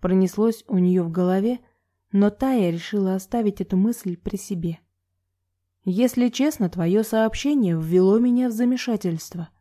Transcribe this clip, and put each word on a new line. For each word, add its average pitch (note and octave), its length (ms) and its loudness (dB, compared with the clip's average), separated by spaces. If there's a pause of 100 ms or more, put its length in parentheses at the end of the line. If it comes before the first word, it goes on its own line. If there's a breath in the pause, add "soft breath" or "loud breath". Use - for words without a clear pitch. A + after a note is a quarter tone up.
Пронеслось F#3+ 640 0
у G3 120 0
нее F3+ 260 4
в E3 80 -6
голове, F#3+ 480 0 (500)
но G3+ 200 4
Тая A3+ 400 0
решила F#3+ 440 -2
оставить G#3 460 -2
эту F#3+ 160 -2
мысль G3 400 0
при - 200 -8
себе. E3+ 440 -6 (1040)
«Если A#3+ 440 0
честно, C4 400 -2
твое F3+ 360 0
сообщение A3 760 0
ввело F#3 380 4
меня B3 300 2
в A#3 40 -4
замешательство». G#3+ 960 -4 (120)